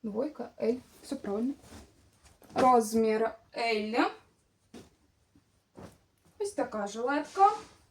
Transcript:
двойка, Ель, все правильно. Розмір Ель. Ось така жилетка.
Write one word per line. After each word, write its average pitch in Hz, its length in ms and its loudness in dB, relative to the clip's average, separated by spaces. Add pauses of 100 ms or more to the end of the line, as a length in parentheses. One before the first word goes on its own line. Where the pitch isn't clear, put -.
двойка, 233 460 -6 (120)
Ель, 233 140 2 (280)
все - 120 -8
правильно. 233 380 -4 (1000)
Розмір 226 760 4 (260)
Ель. 220 360 -2 (2500)
Ось 403 120 -4
така 214 360 -4
жилетка. 285 640 2 (380)